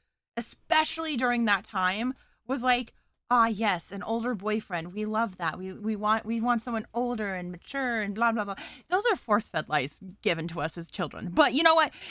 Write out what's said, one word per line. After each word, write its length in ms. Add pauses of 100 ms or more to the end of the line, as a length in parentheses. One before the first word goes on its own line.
(360)
especially 840
during 280
that 200
time, 480 (340)
was 160
like, 300 (360)
"Ah, 180
yes, 440
an 120
older 320
boyfriend. 580
We 120
love 320
that. 220
We, 140
we 240
want, 280
we 160
want 200
someone 320
older 420
and 160
mature 500
and 140
blah, 160
blah, 140
blah." 100 (340)
Those 220
are 60
force-fed 520
lies 300 (220)
given 280
to 120
us 160
as 140
children. 420
But 200
you 100
know 120
what? 180 (180)